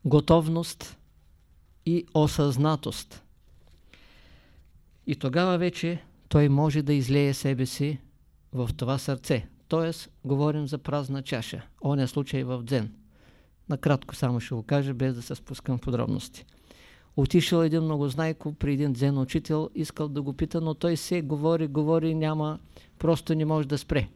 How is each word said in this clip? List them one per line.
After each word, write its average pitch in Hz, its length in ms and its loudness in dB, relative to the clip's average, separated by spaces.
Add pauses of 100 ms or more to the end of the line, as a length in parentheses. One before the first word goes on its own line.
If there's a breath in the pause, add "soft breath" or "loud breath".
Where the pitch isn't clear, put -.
готовност 160 920 2 (840)
и 170 280 0
осъзнатост. 147 1080 0 (1800 soft breath)
И 147 80 0
тогава 175 420 2
вече 170 460 -2 (260)
Той 147 200 8
може 147 320 4
да 143 120 2
излее 139 400 2
себе 135 320 -2
си 143 340 -4 (540)
в 123 240 -2
това 127 200 -2
сърце. 131 500 -2 (200)
Тоест, 165 420 -2 (160)
говорим 147 420 0
за 143 100 -4
празна 139 460 -4
чаша. 120 420 -6 (180)
Оня 139 240 2
случай 135 360 -4
в 123 200 -6
Дзен. 117 300 -2 (760 soft breath)
Накратко 147 460 0
само 123 240 0
ще 120 160 -6
го 113 80 -6
кажа, 139 300 0
без 127 220 -2
да 120 60 -10
се 117 140 -8
спускам - 420 -6
в 120 40 -6
подробности. 117 640 -4 (720 loud breath)
Отишъл 165 460 4
един 160 200 2
многознайко 151 720 -2
при 143 200 -2
един 139 200 0
дзен 139 240 0
учител, 156 580 -2
искал 151 320 -6
да 143 140 -6
го 139 120 -6
пита, 160 280 -4
но 160 120 -2
той 165 240 0
се 180 240 -2
говори, 156 460 0
говори, 156 480 2
няма, 156 440 -2 (400 loud breath)
просто 160 360 2
не 156 100 0
може 156 220 0
да 143 100 -2
спре. 139 380 -2